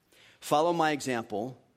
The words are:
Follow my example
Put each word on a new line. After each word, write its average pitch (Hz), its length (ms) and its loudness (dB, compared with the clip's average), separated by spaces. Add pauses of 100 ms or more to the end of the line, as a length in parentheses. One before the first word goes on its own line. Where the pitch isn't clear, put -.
(400)
Follow 160 340 2
my 160 160 2
example 123 640 -4 (200)